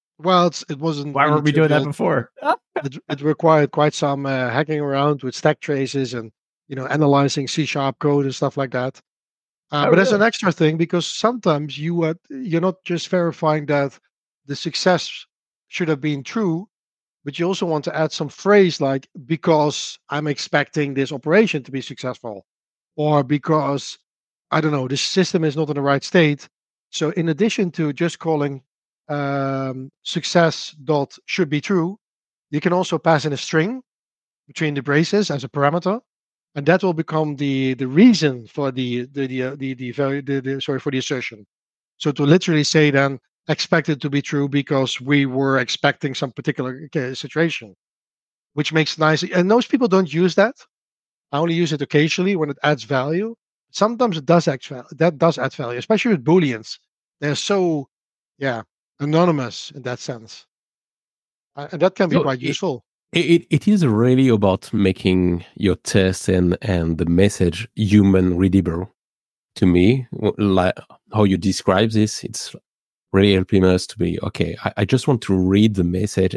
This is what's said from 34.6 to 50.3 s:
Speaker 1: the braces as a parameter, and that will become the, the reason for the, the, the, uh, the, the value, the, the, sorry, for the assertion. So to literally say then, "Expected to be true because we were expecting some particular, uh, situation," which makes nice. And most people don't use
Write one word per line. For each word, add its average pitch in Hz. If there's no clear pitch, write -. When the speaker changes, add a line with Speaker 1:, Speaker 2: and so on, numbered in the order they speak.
Speaker 1:
the 139
braces 165
as 131
a 127
parameter, 170
and 143
that 180
will 180
become 156
the, 135
the 127
reason 151
for 139
the, 123
the, 139
the, 127
uh, 131
the, 131
the 123
value, 139
the, 139
the, 135
sorry, 139
for 147
the 131
assertion. 120
So 147
to 147
literally 156
say 151
then, 139
"Expected 156
to 147
be 143
true 143
because 135
we 139
were 135
expecting 135
some 135
particular, 139
uh, 131
situation," 139
which 147
makes 160
nice. 156
And 180
most 226
people 240
don't 185
use 170